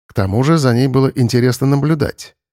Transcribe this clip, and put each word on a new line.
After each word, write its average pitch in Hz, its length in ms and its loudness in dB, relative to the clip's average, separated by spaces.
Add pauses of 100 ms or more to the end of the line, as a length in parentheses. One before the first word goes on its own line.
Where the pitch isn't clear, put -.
К - 60 -20
тому 101 300 -2
же 160 160 2
за 131 160 2
ней 131 120 0
было 135 200 0
интересно 123 580 0
наблюдать. 143 720 -2 (180)